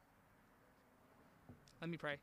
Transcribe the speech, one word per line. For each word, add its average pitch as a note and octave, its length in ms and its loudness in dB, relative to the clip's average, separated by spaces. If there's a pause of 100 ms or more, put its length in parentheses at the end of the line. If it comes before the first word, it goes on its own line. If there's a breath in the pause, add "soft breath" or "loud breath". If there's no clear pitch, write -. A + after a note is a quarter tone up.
(1800)
Let E3 80 4
me E3+ 80 2
pray. D3 260 4